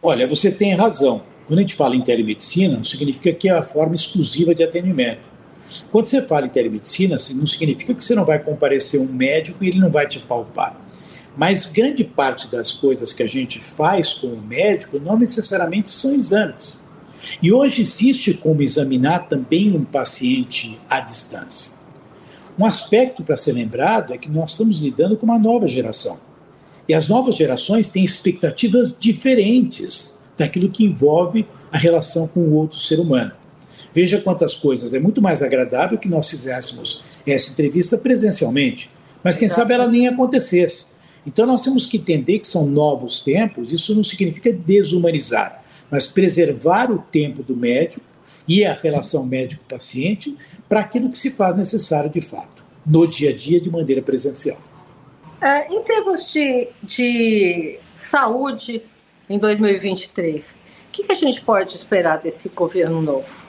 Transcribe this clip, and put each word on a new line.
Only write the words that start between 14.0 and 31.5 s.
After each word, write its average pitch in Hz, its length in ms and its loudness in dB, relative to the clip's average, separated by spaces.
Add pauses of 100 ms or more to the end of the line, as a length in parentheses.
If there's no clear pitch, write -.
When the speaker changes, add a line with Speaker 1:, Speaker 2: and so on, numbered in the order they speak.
Speaker 1:
com - 140 -8
o 117 140 -10
médico 143 580 -2
não 175 180 -2
necessariamente 196 720 -2
são 269 260 0
exames. 208 680 -2 (600)
E 170 100 4
hoje 262 300 4
existe 208 520 2
como 156 280 0
examinar 135 680 0
também 170 480 0
um 147 80 0
paciente 127 960 -4 (100)
à 135 120 0
distância. - 720 -8 (840)
Um 202 60 4
aspecto 233 580 0
pra 147 140 -2
ser - 160 -2
lembrado 123 600 -2
é 170 40 -10
que - 120 -14
nós 151 220 -2
estamos 214 280 0
lidando 151 360 0
com 214 100 -4
uma 233 140 4
nova 220 280 2
geração. 117 520 -4 (680)
E 160 60 2
as 156 140 2
novas 240 300 2
gerações 160 520 0
têm 185 140 0
expectativas 196 960 0
diferentes 226 1160 0 (200)
daquilo 175 320 0
que 202 140 0
envolve 175 640 2 (240)